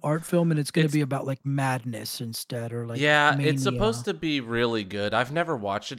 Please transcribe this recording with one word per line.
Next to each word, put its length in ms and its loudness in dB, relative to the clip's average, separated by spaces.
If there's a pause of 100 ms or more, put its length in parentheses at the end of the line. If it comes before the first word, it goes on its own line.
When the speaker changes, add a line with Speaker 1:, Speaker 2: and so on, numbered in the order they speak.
Speaker 1:
art 200 0
film, 280 2
and 80 2
it's 100 -4
gonna 140 4
Speaker 2:
It's 100 2
Speaker 1:
be 60 4
about, 260 -2
like, 180 -6
madness 760 -2
instead, 520 -8
or, 140 -6
like, 140 -4
Speaker 2:
Yeah, 320 6
it's 60 2
Speaker 1:
mania. 200 2
Speaker 2:
supposed 460 0
to 100 -2
be 260 -2
really 440 0
good. 300 -2
I've 180 0
never 240 -2
watched 340 -4
it. 80 -12